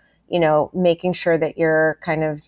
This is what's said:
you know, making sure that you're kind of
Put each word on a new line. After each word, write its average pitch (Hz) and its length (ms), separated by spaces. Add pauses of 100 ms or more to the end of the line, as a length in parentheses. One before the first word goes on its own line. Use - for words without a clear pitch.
(300)
you 175 100
know, 151 340
making 175 400
sure 165 240
that 156 200
you're 156 440
kind 160 220
of 151 240